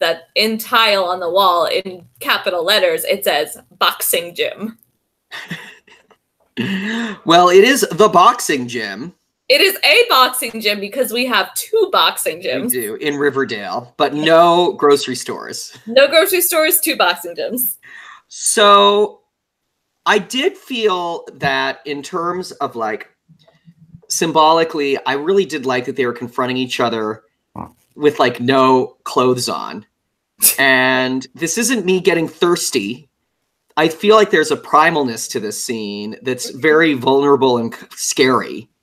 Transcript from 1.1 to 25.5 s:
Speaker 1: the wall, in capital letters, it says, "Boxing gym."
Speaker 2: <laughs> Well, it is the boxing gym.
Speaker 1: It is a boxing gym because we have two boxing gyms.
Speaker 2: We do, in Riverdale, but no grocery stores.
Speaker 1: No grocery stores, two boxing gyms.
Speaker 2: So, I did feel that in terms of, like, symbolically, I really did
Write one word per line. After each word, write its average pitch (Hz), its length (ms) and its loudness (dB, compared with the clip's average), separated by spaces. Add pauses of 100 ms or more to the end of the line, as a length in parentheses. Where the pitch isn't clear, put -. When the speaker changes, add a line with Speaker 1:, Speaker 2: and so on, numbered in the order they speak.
Speaker 1:
the 175 100 -4
wall, 175 360 2
in 185 400 -6 (140)
capital 190 420 -2
letters, 180 420 0
it 196 200 -2
says, 156 340 -2 (200)
"Boxing 175 560 -2
gym." 190 440 -8 (520)
Speaker 2:
<laughs> - 280 -14 (1700)
Well, 175 240 6
it 185 160 8
is 254 260 2
the 190 180 4
boxing 170 600 2
gym. 113 440 -8 (360)
Speaker 1:
It 285 120 4
is 381 220 2
a 427 260 4
boxing 247 520 0
gym 208 200 -2
because 208 320 -4
we 247 140 -2
have 208 280 -2
two 427 380 0
boxing 170 480 -2
gyms. 165 320 -4
Speaker 2:
We 127 80 -4
do, 110 160 -6
in 147 200 -4
Riverdale, 123 800 -4
but 143 180 0
no 165 600 4
grocery 139 420 2
stores. - 600 -12 (100)
Speaker 1:
No 254 200 4
grocery 339 340 2
stores, 330 400 0
two 302 160 -2
boxing 175 380 -2
gyms. 175 420 -6 (520)
Speaker 2:
So, 202 920 4 (840)
I 202 120 2
did 269 380 -4
feel 185 680 -4 (100)
that 135 500 -2
in 143 180 -8
terms 175 500 -6
of, 131 240 -8
like, 110 340 -6 (1000)
symbolically, 156 880 2 (100)
I 131 80 -2
really 180 300 0
did 135 220 -8